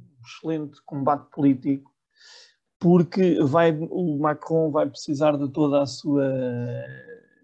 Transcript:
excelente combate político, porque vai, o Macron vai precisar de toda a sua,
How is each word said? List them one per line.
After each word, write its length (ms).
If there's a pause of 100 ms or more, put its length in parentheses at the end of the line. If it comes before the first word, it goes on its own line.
(240)
excelente 600
combate 460
político, 640 (840)
porque 640
vai, 340 (140)
o 280
Macron 520
vai 180
precisar 480
de 140
toda 320
a 40
sua, 380 (1200)